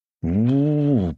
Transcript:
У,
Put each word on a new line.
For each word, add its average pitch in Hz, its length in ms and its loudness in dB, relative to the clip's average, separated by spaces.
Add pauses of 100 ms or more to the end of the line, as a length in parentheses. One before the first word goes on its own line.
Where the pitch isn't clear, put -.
(200)
У, 127 960 0